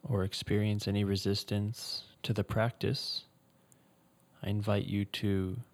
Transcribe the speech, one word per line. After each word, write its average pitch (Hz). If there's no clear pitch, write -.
or 98
experience 104
any 101
resistance 101
to 120
the 104
practice, -
I 98
invite 104
you 101
to 95